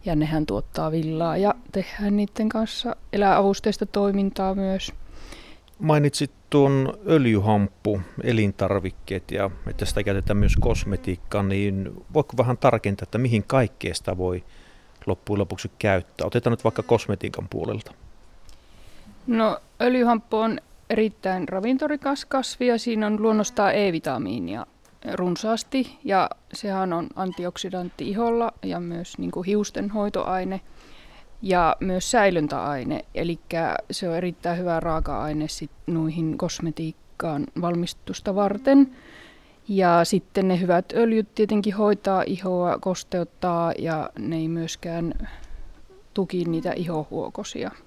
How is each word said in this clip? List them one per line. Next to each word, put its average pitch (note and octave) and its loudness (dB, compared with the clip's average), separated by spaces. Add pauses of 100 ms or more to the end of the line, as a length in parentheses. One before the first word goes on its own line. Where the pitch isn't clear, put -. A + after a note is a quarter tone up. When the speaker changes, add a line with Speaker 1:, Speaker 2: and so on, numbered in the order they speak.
Speaker 1:
Ja E3+ 0
nehän D3+ 2
tuottaa D#3 -4
villaa D#3+ 0
ja G3+ 2 (160)
tehdään G#3 -2
niiden A3 0
kanssa - -4 (180)
eläavusteista G3 4
toimintaa G3 0
myös. F#3+ -2 (880)
Speaker 2:
Mainitsit D3 2 (180)
tuon C#3 6 (140)
öljyhamppu, G#2+ 4 (220)
elintarvikkeet G2 0
ja G2 0 (180)
että G#2 -4
sitä G#2 0
käytetään G2+ 0
myös - 6
kosmetiikkaan, G2 0
niin G2 0 (220)
voiko - 0
vähän B2 2
tarkentaa, A2 2
että - -6
mihin A#2+ 2
kaikkea B2 0
sitä F#2+ -4
voi F2+ -2 (640)
loppujen G2+ -2
lopuksi G2 -4
käyttää? F#2+ 0
Otetaan A#2+ 0
nyt - -2
vaikka A2+ 0
kosmetiikan - 0
puolelta. A2 -6 (1400)
Speaker 1:
No, A3 2 (240)
öljyhamppu A#3 2
on A3 0 (300)
erittäin G3+ 0
ravintorikas C4+ -2
kasvi - -2
ja A#3 4
siinä A3 0
on G#3+ 0
luonnostaan G#3+ 2
E-vitamiinia A#2+ -2 (480)
runsaasti A3 -2
ja F#3+ 2 (240)
sehän F#3+ -4
on E3+ -4
antioksidantti F3+ -8
iholla A#3 0 (120)
ja F3+ -6
myös, E3+ -8
niinku, F3 -6
hiusten G3+ -2
hoitoaine F#3+ -2 (800)
ja F3+ 4
myös F#3 -2
säilöntäaine. D3 0 (100)
Elikkä E3 -2 (160)
se F#3 -4
on E3 -2
erittäin F3 -4
hyvä E3+ 0
raaka-aine D3+ -2
sit - -10 (160)
noihin D#3+ -2
kosmetiikkaan D#3+ -6 (180)
valmistusta F3 -4
varten. C4 4 (720)
Ja F3 6
sitten F#3+ 0
ne F3+ 4
hyvät F3+ 4 (100)
öljyt A3+ 2
tietenkin G#3 2
hoitaa G3+ 2
ihoa, F3+ 0
kosteuttaa F3 -2
ja D#3+ -4 (100)
ne C3 -4
ei D#3+ -2
myöskään E3 -6 (1000)
tuki F3+ -2
niitä E3 -2
ihohuokosia. - -6 (140)